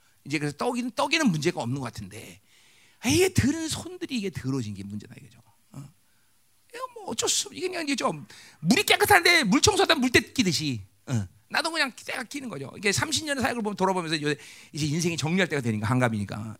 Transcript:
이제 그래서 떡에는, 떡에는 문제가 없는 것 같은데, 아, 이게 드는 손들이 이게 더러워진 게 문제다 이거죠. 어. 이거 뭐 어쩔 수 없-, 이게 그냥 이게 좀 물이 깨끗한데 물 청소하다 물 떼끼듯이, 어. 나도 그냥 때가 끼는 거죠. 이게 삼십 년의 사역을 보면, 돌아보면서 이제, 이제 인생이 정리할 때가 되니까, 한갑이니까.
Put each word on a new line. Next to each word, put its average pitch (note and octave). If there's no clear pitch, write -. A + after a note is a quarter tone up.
이제 C#3+
그래서 D3
떡에는, A#3+
떡에는 C#4+
문제가 D#3
없는 B2
것 B2+
같은데, G2+
아, -
이게 F4
드는 D#4+
손들이 E4+
이게 G3
더러워진 B2+
게 F#2+
문제다 G2+
이거죠. -
어. C#3
이거 B4
뭐 G#4
어쩔 -
수 -
없-, -
이게 F4+
그냥 F4
이게 C#4
좀 E3+
물이 B3
깨끗한데 F4+
물 A3+
청소하다 F#4
물 B3+
떼끼듯이, D3+
어. G#2
나도 D#4+
그냥 D4
때가 -
끼는 C4+
거죠. C#3
이게 G3
삼십 D4+
년의 C#4
사역을 A#3
보면, G#3
돌아보면서 F#3
이제, D3
이제 D#3
인생이 E3
정리할 E3+
때가 C#3+
되니까, G#2+
한갑이니까. A2